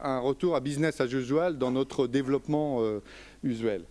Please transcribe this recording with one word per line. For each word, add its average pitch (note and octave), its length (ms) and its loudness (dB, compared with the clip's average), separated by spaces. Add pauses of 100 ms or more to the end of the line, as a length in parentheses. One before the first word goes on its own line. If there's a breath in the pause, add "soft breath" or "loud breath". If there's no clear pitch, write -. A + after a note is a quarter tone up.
un C3 160 0
retour C#3 340 2
à E3+ 60 2
business D3 400 0
as C3 60 2
usual C3+ 520 0
dans B2+ 140 0
notre C3+ 340 0
développement, C#3 760 0
euh, G#2+ 220 -2 (400 loud breath)
usuel. A2+ 480 -2